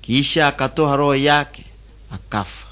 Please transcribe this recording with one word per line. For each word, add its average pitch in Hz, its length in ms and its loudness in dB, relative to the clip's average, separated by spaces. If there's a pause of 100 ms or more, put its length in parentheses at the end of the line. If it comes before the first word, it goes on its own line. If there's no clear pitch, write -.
Kisha 139 460 0
akatoa 139 480 0
roho 143 200 2
yake, 147 480 0 (480)
akafa. - 600 -10